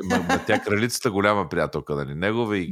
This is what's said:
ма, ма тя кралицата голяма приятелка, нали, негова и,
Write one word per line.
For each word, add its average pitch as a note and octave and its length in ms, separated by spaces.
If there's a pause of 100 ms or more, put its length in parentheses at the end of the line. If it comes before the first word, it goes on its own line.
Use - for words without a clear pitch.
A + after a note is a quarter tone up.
ма, G#3+ 140
ма - 280
тя - 120
кралицата A#2 520
голяма G2 380
приятелка, D2+ 460
нали, C#2+ 200
негова G#2 420
и, F#2 40 (100)